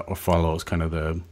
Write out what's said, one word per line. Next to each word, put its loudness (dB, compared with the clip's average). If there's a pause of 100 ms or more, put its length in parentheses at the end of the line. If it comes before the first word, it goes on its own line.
or -4
follows 2
kind -2
of -2
the, -2 (100)